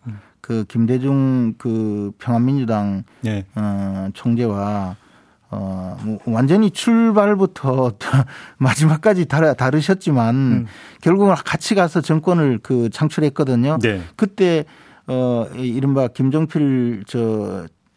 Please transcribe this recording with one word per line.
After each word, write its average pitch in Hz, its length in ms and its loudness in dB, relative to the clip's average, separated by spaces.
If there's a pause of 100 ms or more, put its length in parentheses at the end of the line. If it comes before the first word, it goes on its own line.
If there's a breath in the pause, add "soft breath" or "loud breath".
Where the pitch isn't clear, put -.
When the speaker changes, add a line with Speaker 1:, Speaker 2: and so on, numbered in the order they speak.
Speaker 1:
음. 107 120 -12 (220 loud breath)
Speaker 2:
그 113 280 -4
김대중 127 880 0
그 107 600 -4
평화민주당 117 840 0 (160)
Speaker 1:
네. 107 240 -4 (100)
Speaker 2:
어, 98 580 -4
총재와 104 840 -2 (540 soft breath)
어, 95 520 -8
뭐 107 240 -6
완전히 139 440 2
출발부터 202 1300 2
<laughs> - 600 -2
마지막까지 160 680 2
다르-, 151 280 2
다르셨지만 139 800 0
Speaker 1:
음. 120 320 2 (360 loud breath)
Speaker 2:
결국은 190 320 4 (100)
같이 - 300 -2
가서 180 260 2
정권을 156 600 2
그 120 280 0
창출했거든요. 143 920 0
Speaker 1:
네. 107 180 0 (160)
Speaker 2:
그때, 180 480 0 (420 loud breath)
어, 127 400 -2 (100)
이-, 127 120 -4
이른바 135 400 0
김종필 131 1000 0
저 104 600 -4 (300)